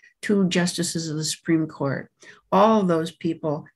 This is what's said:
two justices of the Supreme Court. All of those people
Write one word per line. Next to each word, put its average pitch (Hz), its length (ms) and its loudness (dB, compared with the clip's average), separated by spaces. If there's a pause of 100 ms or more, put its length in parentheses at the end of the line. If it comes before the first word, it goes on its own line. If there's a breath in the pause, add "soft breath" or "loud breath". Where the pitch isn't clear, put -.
(220 loud breath)
two 196 260 2
justices 175 640 -2
of 151 80 -6
the 156 80 -4
Supreme 160 420 -2
Court. - 420 -6 (420 loud breath)
All 214 300 4
of 185 60 0
those 165 240 0
people 160 540 -4 (100)